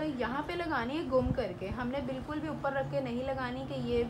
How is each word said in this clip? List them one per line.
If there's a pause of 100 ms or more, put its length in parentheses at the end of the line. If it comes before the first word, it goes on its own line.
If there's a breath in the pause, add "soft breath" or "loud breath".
(200)
यहाँ
पे
लगानी
है
गुम
करके,
हमने
बिल्कुल
भी
ऊपर
रख
के
नहीं
लगानी
कि
ये